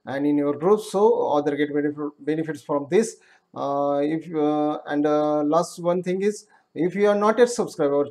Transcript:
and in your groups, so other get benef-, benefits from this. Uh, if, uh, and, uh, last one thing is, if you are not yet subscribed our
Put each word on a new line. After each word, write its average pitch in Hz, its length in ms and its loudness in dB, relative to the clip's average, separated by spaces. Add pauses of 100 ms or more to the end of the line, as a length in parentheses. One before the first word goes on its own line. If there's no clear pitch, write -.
and 139 220 -2
in 147 100 4
your 143 200 0
groups, 208 340 2
so 190 420 2
other 147 220 0
get 143 180 0
benef-, 147 460 -4
benefits 156 420 -4
from 139 280 -4
this. 202 280 0 (400)
Uh, 143 420 0 (160)
if, 156 80 -6 (120)
uh, 151 500 0
and, 147 220 0
uh, 151 340 2
last 160 380 0
one 175 240 -2
thing 185 180 -4
is, 208 240 -2 (300)
if 165 180 -2
you 202 180 2
are 208 40 2
not 214 240 2
yet 240 100 6
subscribed 147 440 -2
our 143 180 2